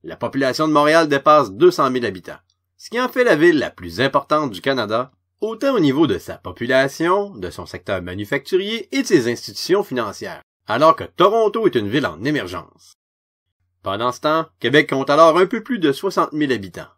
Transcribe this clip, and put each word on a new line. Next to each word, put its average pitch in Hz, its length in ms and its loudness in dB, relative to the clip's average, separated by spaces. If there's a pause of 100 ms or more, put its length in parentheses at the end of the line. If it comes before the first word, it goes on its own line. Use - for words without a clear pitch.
la - 120 -14
population 131 520 -2
de 156 60 0
Montréal 151 340 4
dépasse 139 440 4
deux 143 180 4
cent 143 220 2
mille 123 160 -2
habitants, 92 320 -10 (360)
ce - 140 -20
qui 226 100 -4
en 254 80 -2
fait 247 160 0
la 226 120 6
ville 160 240 4
la 85 100 -4
plus 87 320 -10
importante 143 480 0
du 92 120 -12
Canada, 123 500 -2 (280)
autant 226 340 -2
au 240 60 0
niveau 147 260 2
de 101 140 2
sa - 180 -14
population, 135 920 -2
de 95 180 -10
son 87 160 -14
secteur 92 380 -8
manufacturier 160 920 -6
et 269 60 0
de 233 60 -4
ses 135 200 2
institutions 120 540 -4
financières, 101 600 -8 (240)
alors 151 280 2
que - 80 -10
Toronto 214 640 0
est 180 80 2
une 107 160 -2
ville 131 160 -2
en 85 180 -8
émergence. 95 680 -8 (880)
Pendant 104 300 -4
ce - 80 -14
temps, 160 260 -2 (140)
Québec 135 320 2
compte 135 180 -2
alors 156 300 6
un 190 80 4
peu 220 160 -6
plus 233 160 -6
de 151 140 2
soixante 185 400 -4
mille 151 180 -2
habitants. 98 460 -6